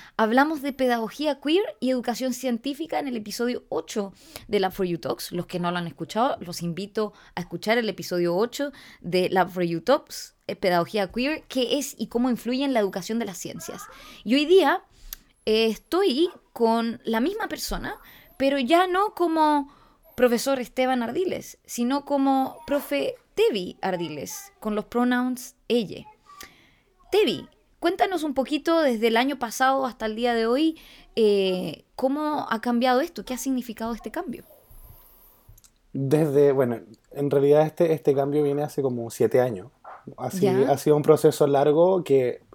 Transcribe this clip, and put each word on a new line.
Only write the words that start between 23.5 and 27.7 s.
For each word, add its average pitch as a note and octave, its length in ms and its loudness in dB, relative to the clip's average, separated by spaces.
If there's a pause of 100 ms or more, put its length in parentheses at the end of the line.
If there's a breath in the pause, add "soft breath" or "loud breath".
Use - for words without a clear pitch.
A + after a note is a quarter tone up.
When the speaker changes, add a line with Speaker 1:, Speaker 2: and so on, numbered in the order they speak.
Speaker 1:
Ardiles, E3+ 800 -6
con G#3+ 160 -4
los G#3 100 -4
pronouns B3 720 -2 (120)
ella. A3+ 380 -2 (1040 loud breath)
Tevi, D#4 360 2 (320)